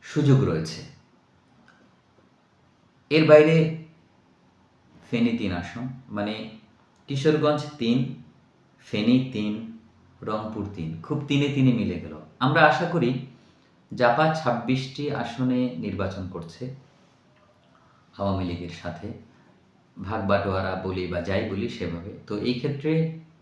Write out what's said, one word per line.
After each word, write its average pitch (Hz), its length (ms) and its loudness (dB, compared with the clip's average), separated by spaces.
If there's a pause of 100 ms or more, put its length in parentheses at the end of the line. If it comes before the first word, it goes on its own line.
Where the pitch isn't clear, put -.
সুযোগ 139 400 4
রয়েছে। 80 380 -2 (2250)
এর 151 180 4
বাইরে 156 580 8 (1300)
ফেনী 117 260 2
তিন 104 140 -2
আসন, 90 360 -6 (220)
মানে 110 400 -6 (580)
কিশোরগঞ্জ 147 540 2 (160)
তিন, 117 200 2 (880)
ফেনী 120 460 2
তিন, 107 440 -6 (440)
রংপুর 110 440 -4 (100)
তিন, 80 260 -8
খুব 139 260 -6
তিনে 143 200 2
তিনে 131 240 4
মিলে 92 280 0
গেল। - 220 -14 (180)
আমরা 151 220 4
আশা 151 240 4
করি 131 420 0 (680)
জাপা 123 380 4
ছাব্বিশটি 127 760 -2
আসনে 123 680 -2
নির্বাচন 95 520 -4
করছে 92 460 -12 (1400)
আওয়ামী 98 280 -2
লীগের 85 360 -8
সাথে, 87 260 -10 (920)
ভাগ 101 260 -6
বাটোয়ারা 95 560 0
বলি 92 240 -4
বা 87 140 -4
যাই 95 280 -2
বলি 101 200 -4
সেভাবে। 87 420 -8 (160)
তো 104 100 -6
এই 120 160 -2
ক্ষেত্রে 156 680 -2 (220)